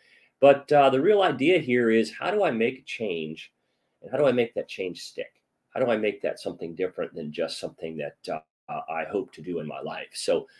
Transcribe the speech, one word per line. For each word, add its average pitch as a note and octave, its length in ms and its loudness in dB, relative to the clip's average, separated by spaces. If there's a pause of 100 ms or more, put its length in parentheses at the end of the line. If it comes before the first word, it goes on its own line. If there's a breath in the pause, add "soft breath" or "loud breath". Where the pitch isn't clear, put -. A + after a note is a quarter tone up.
(400 soft breath)
But, C#3 320 6
uh, C#3 160 8
the C3 140 4
real G3+ 180 6
idea E3 380 4
here B2 320 2
is, A2+ 240 4
how C#3+ 160 -4
do G#3 140 0
I D#3+ 60 2
make A#2+ 280 -2
a - 60 -20
change? E2 680 -8 (480)
And - 100 -16
how B2 60 -4
do D3 80 2
I C3 80 4
make A#2+ 220 0
that - 140 -4
change F2+ 340 -8
stick? - 320 -14 (340)
How - 120 -8
do B2 100 0
I A2 80 2
make G#2+ 240 -2
that - 180 -4
something F2 340 -10
different F2+ 380 -6
than D#2 180 -10
just D#2 300 -6
something D#2+ 380 -10
that, C#2+ 180 -10 (100)
uh, D#2+ 140 -6 (480)
I D#2+ 160 -6
hope F#2 280 -6
to D#2+ 100 -20
do E2 180 -6
in D#2 60 -8
my C2+ 160 -10
life? D2+ 320 -10
So - 340 -2 (120)